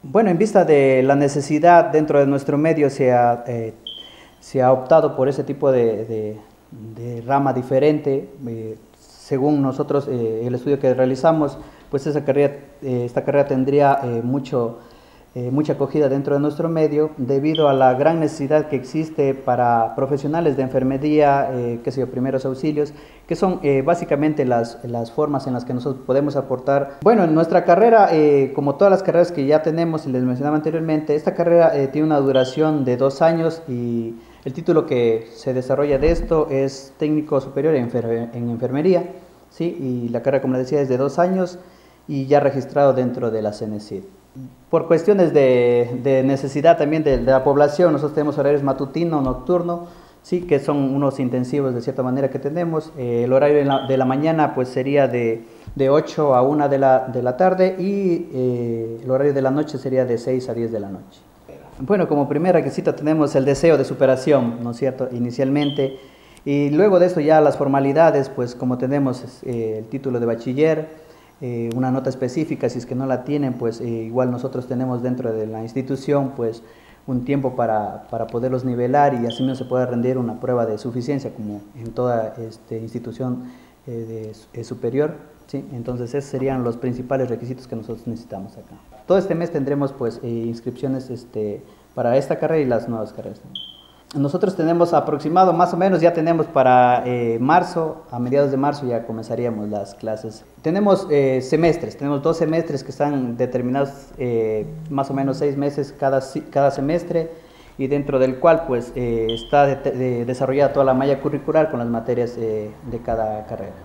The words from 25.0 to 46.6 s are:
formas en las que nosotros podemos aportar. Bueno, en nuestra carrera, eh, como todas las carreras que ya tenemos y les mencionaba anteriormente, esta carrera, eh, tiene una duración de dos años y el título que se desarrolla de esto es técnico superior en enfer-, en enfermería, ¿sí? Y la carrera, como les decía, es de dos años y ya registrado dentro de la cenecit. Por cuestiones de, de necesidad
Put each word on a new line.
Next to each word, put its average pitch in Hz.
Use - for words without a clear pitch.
formas 147
en 131
las 123
que -
nosotros 131
podemos 139
aportar. 139
Bueno, 208
en 160
nuestra 165
carrera, 202
eh, 143
como 139
todas 196
las 185
carreras 175
que 143
ya 151
tenemos 160
y 135
les 127
mencionaba 131
anteriormente, 156
esta 151
carrera, 170
eh, 135
tiene 151
una 151
duración 135
de 123
dos 135
años 165
y 117
el 135
título 165
que 117
se 131
desarrolla 135
de 151
esto 165
es 135
técnico 151
superior 139
en 123
enfer-, 117
en 120
enfermería, 143
¿sí? -
Y 127
la 117
carrera, 135
como 127
les 127
decía, 147
es 135
de 127
dos 131
años 180
y 143
ya 143
registrado 139
dentro 123
de 110
la 104
cenecit. 104
Por 165
cuestiones 170
de, 123
de 135
necesidad 139